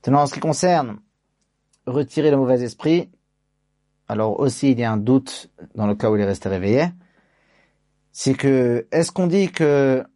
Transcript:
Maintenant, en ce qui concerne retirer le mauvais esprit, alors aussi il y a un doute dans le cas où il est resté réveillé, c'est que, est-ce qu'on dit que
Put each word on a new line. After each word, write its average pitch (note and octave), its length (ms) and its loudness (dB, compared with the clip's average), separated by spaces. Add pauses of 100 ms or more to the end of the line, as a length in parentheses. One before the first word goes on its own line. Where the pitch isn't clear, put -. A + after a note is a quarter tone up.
Maintenant, C#3+ 160 4
en C#3+ 60 2
ce C3 80 -8
qui - 40 -10
concerne D#3 600 0 (840)
retirer C#3+ 460 0
le C#3 60 4
mauvais B2+ 240 2
esprit, D3+ 480 -2 (960)
alors A2 320 -2
aussi C#3 320 0
il A#2+ 80 2
y A#2+ 60 0
a A2+ 80 0
un - 20 0
doute B2+ 560 -2 (240)
dans G#2 100 -4
le G#2 100 0
cas G#2+ 140 -2
où G#2+ 60 2
il G#2 60 0
est G2+ 40 0
resté G2 220 -4
réveillé, G2+ 380 0 (1300)
c'est - 200 -2
que, B2+ 580 0
est-ce E3 200 0
qu'on F3+ 160 -2
dit F#3 240 0
que C#3 540 0 (100)